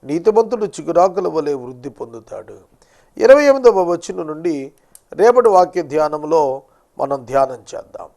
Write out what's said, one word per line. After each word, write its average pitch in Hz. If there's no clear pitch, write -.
నీతిమంతుడు 214
చిగురాకుల 175
వలె 156
వృద్ధి 127
పొందుతాడు. 110
ఇరవై 269
ఎనిమిదవ 247
వచనం 175
నుండి 151
రేపటి 233
వాక్య 180
ధ్యానంలో 151
మనం 139
ధ్యానం 127
చేద్దాం. -